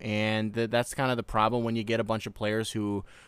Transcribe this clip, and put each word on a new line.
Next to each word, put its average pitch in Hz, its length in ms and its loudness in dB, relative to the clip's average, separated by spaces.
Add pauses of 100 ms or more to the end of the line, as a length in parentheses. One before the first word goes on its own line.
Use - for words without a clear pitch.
And 107 520 0
th-, 117 160 0
that's 120 260 0
kinda 131 200 0
the 117 80 -2
problem 113 400 2
when 113 140 0
you 110 80 -2
get 113 160 2
a 110 40 0
bunch 110 220 -2
of 104 80 -10
players 107 380 -2
who 101 320 -2 (240)